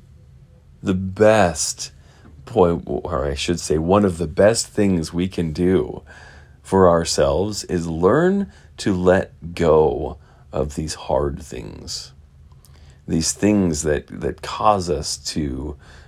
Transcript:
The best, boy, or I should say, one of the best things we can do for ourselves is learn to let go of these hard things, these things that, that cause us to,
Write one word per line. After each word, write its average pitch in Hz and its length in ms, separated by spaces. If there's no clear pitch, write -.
The 98 120
best, 95 1000
boy, 87 300
or 71 500
I 71 80
should 82 260
say, - 160
one 95 300
of 87 100
the 85 100
best 95 420
things 95 440
we 90 160
can 85 240
do 87 500
for 95 260
ourselves 85 760
is 85 220
learn 147 640
to 101 160
let 90 600
go 78 600
of 73 260
these 78 180
hard 71 480
things, - 680
these 80 260
things 95 500
that, 76 240
that - 340
cause 104 480
us 78 300
to, 71 580